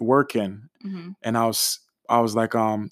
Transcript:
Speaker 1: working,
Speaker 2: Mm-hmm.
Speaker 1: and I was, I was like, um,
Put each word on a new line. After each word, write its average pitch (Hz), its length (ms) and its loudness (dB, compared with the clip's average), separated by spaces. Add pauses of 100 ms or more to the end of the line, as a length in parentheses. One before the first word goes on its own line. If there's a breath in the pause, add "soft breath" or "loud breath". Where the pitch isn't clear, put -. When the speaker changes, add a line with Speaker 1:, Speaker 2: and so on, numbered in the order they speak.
Speaker 1:
working, 113 680 0 (180)
Speaker 2:
Mm-hmm. 185 240 -10 (120)
Speaker 1:
and 117 140 -2
I 117 100 2
was, - 340 -2 (280)
I 117 120 4
was 110 140 2
like, 113 200 0
um, 107 380 0